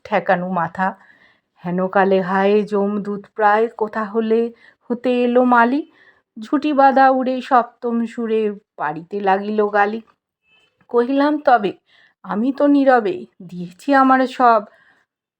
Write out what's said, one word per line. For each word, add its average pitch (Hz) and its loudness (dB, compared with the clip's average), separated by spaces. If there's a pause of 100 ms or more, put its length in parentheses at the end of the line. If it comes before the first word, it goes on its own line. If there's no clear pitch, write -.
ঠেকানো 180 -2
মাথা। 180 -4 (760)
হেনকালে 185 0
হায় 196 0
যমদূত 202 -4 (100)
প্রায় 214 2
কোথা 220 -6
হলে 226 -2 (260)
হতে 247 -4 (120)
এলো 240 2
মালি। 247 2 (560)
ঝুঁটি 302 -2
বাঁধা 269 6
উড়ে 262 0
সপ্তম 240 -2 (100)
সুরে 220 -4 (340)
পাড়িতে 165 -8
লাগিল 202 -2
গালি। 208 -2 (840)
কহিলাম 277 0
তবে, 233 2 (540)
"আমি 208 -4
তো 285 0
নীরবে 262 2 (280)
দিয়েছি 175 -12
আমার 262 2
সব, 233 2 (800)